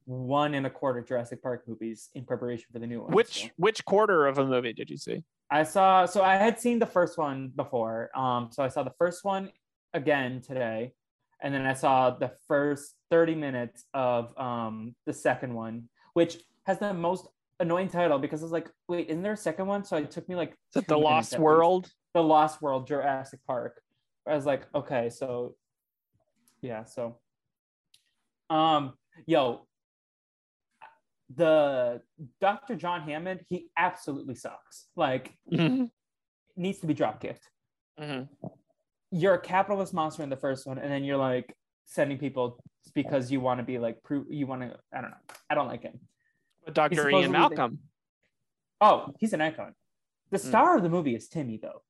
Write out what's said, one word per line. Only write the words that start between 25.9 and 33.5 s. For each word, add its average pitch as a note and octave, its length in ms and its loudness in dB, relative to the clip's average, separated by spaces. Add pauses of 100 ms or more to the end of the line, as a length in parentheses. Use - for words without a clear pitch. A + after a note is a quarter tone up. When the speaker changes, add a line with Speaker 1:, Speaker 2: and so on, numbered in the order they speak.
Speaker 1:
yeah, A2+ 240 -8
so. A#2+ 340 -10 (1300)
Um, D#3 440 2 (320)
yo, C#3 420 0 (1700)
the C#3 680 2 (400)
Doctor G#3 340 -2
John E3+ 260 -6
Hammond, E3 480 -8
he F3 180 -8 (100)